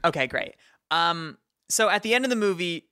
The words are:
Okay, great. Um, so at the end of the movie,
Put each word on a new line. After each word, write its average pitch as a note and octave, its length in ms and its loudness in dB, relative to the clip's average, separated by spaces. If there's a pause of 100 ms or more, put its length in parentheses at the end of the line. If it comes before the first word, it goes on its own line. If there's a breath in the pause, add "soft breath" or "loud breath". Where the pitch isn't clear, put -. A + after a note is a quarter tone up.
Okay, D3 240 2
great. - 280 -6 (360 soft breath)
Um, E3 460 -2 (320)
so A3 200 2
at G3+ 140 2
the A3 100 2
end C4 120 2
of B3+ 40 0
the B3 60 0
movie, F3+ 560 -2